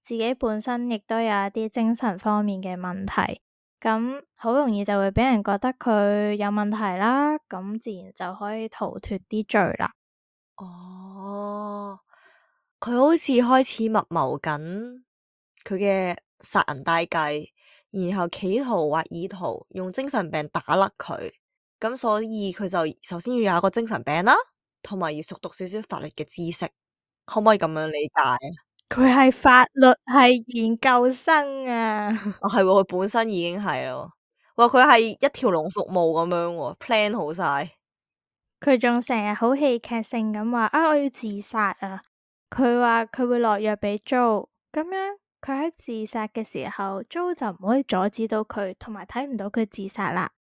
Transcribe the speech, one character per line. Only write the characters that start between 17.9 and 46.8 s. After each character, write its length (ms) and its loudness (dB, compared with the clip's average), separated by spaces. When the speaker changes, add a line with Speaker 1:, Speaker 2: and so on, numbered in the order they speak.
Speaker 2:
然 280 -4
後 100 -2
企 340 -2
圖 280 0
或 180 0
意 180 -8
圖 440 -8
用 200 -8
精 180 -6
神 220 -4
病 180 -4
打 120 -4
甩 360 2
佢， 360 -10
咁 180 -4
所 260 0
以 300 -6
佢 160 -6
就 340 -2
首 180 -8
先 220 -4
要 100 2
有 60 2
一 20 4
個 80 2
精 180 -2
神 160 -6
病 220 -2
啦， 100 8
同 160 -10
埋 160 -4
要 60 -8
熟 220 -12
讀 100 -10
少 140 -10
少 120 -8
法 120 -8
律 80 -10
嘅 160 -10
知 320 -8
識， 140 -6
可 140 -2
唔 40 -4
可 100 8
以 40 2
咁 120 -2
樣 180 -4
理 260 -4
解 80 4
啊？ 160 2
Speaker 1:
佢 240 4
係 200 8
法 320 8
律 220 6
系 520 4
研 200 0
究 340 4
生 540 0
啊。 420 -2
Speaker 2:
<laughs> 320 -4
哦， 80 -2
係 160 2
喎， 180 6
佢 160 -4
本 100 0
身 200 0
已 140 -2
經 200 -4
係 280 -4
咯。 200 -10
哇， 120 6
佢 160 8
係 180 8
一 340 0
條 160 2
龍 200 0
服 120 -6
務 100 -6
咁 360 2
樣 260 -2
喎， 240 -6
plan 380 0
好 140 -4
晒。 420 -4
Speaker 1:
佢 200 4
仲 220 2
成 220 -4
日 120 -2
好 200 2
戲 240 2
劇 240 -6
性 300 -4
咁 180 -4
話， 220 0
「啊， 160 2
我 80 4
要 140 0
自 300 -10
殺 400 -2
啊。」 200 -10
佢 320 2
話 240 2
佢 240 -2
會 120 2
落 180 2
藥 180 0
俾 220 -4
Joe， 500 0
咁 120 -4
樣 320 -6
佢 240 -4
喺 100 -4
自 300 -8
殺 220 -6
嘅 140 -8
時 260 -8
候， 340 -6